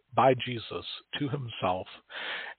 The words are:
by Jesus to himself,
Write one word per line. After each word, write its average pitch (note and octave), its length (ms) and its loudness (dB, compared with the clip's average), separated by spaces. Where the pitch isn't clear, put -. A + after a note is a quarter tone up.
by B2+ 200 8
Jesus A#2+ 500 -6
to D3 100 0
himself, A2 580 -2